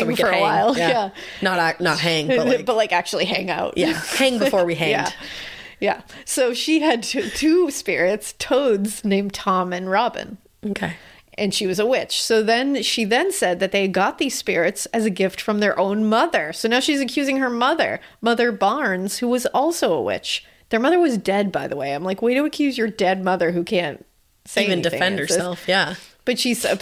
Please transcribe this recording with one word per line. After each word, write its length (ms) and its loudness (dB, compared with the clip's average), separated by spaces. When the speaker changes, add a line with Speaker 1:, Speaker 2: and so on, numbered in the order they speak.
Speaker 1:
so 40 0
Speaker 2:
hang 20 -2
Speaker 1:
we 100 0
could 100 2
Speaker 2:
for 60 2
a 20 2
Speaker 1:
hang." 80 2
Speaker 2:
while. 340 4
Speaker 1:
Yeah. 120 2
Speaker 2:
Yeah. 220 2
Speaker 1:
Not 200 0
act, 200 0
not 180 2
hang, 300 0
but 180 2
Speaker 2:
<laughs> 0 -
Speaker 1:
like 200 0
Speaker 2:
But, 100 2
like, 160 2
actually 320 0
hang 240 -2
out. 300 -4
Speaker 1:
Yeah. 160 2
Hang 440 0
before 280 2
we 80 -2
Speaker 2:
<laughs> 100 -2
Speaker 1:
hanged. 80 2
Speaker 2:
Yeah. 180 -2
Yeah. 200 -2
So 260 0
she 280 0
had 220 2
two, 280 -4
two 400 2
spirits, 680 -2
toads 640 0
named 300 0
Tom 400 0
and 180 -6
Robin. 460 -2
Speaker 1:
Okay. 260 -4
Speaker 2:
And 160 -2
she 120 -2
was 120 -2
a 80 2
witch. 360 0
So 200 2
then 400 2
she 240 0
then 260 2
said 280 0
that 120 0
they 160 2
got 300 0
these 180 -2
spirits 560 -2
as 140 2
a 40 2
gift 300 -2
from 200 -2
their 180 2
own 280 2
mother. 460 2
So 160 -2
now 120 2
she's 200 2
accusing 380 0
her 100 0
mother, 500 0
Mother 320 2
Barnes, 680 0
who 80 0
was 180 0
also 480 0
a 80 0
witch. 420 -4
Their 120 0
mother 180 4
was 180 4
dead, 340 0
by 160 -2
the 100 -6
way. 180 -4
I'm 100 -6
like, 160 -4
"Way 140 2
to 100 2
accuse 320 -2
your 120 0
dead 360 0
mother 280 2
who 120 0
can't 400 -4
say 200 0
Speaker 1:
Even 160 0
Speaker 2:
anything 120 0
Speaker 1:
defend 220 0
Speaker 2:
against 160 -2
this." 80 4
Speaker 1:
herself, 280 -4
yeah. 280 2
Speaker 2:
But 120 0
she's, 280 0